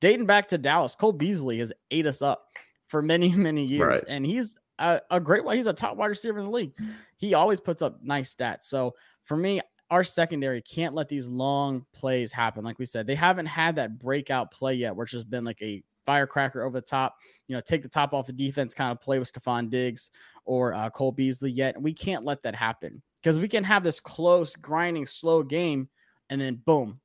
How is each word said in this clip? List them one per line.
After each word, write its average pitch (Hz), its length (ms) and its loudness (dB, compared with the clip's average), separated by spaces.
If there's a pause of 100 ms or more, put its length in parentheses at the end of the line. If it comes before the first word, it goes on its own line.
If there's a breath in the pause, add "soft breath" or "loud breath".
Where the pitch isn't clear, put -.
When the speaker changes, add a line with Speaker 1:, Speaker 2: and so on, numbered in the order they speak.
Speaker 1:
dating 214 260 6
back 202 220 4
to 175 100 0
Dallas, 147 360 2
Cole 214 180 2
Beasley 147 460 -2
has 117 140 -4 (180)
ate 160 160 0
us 139 160 -2
up 139 220 0 (420 loud breath)
for 151 140 0
many, 170 340 4
<laughs> - 0 -
many 156 300 2
years. 131 220 2
Speaker 2:
Right. 65 220 2
Speaker 1:
And 139 180 -4
he's 220 300 -2 (220)
a, 170 220 2 (100)
a 180 100 4
great, 165 220 4 (120)
he's 240 120 0
a 196 60 2
top 208 240 -4
wide 208 120 0
receiver 208 300 -4
in 202 60 -6
the 202 60 -6
league. 240 220 -4 (440 loud breath)
He 202 180 -2
always 190 260 4
puts 165 200 -4
up 147 220 -4
nice 139 320 -4
stats. 120 300 -6
So 127 300 -2 (300 soft breath)
for 151 140 -4
me, 190 240 0 (280)
our 180 140 6
secondary 139 580 -2
can't 160 320 -6
let 147 140 -4
these 139 180 -4
long 135 640 -2
plays 127 400 -2
happen. 113 300 -2
Like 113 160 -8
we 127 80 -6
said, 113 220 -6
they 139 80 0
haven't 175 300 4
had 165 280 0
that 117 240 -4
breakout 131 540 -2
play 131 220 -2
yet, 117 200 -2
which 107 160 -6
has 120 140 -10
been 117 200 -6
like 117 180 -8
a 104 200 -8 (240)
firecracker 139 560 2
over 127 180 -4
the - 60 -14
top, 131 300 -2 (320 soft breath)
you 127 80 -6
know, 117 40 -4
take 160 220 -2
the - 60 -16
top 143 260 0
off 131 120 -2
the 131 60 -10
defense 135 400 -2
kind 127 200 -2
of 120 80 -8
play 135 180 0
with 127 140 -4
Stefon 120 360 -4
Diggs 123 440 -4 (320 soft breath)
or, 123 300 0
uh, 110 160 -4
Cole 135 200 0
Beasley 131 400 -2
yet. 131 240 0
And 131 80 -10
we 156 100 -2
can't 160 320 -6
let 143 200 -4
that 110 100 -4
happen, 113 480 -4 (220)
'cause 160 160 4
we 208 80 0
can 208 160 0
have 196 180 4
this 170 160 -2
close, 170 560 2
grinding, 160 520 -4
slow 165 360 2
game, 143 460 -2 (420)
and 139 100 -4
then 131 140 -4 (100)
boom, 131 400 2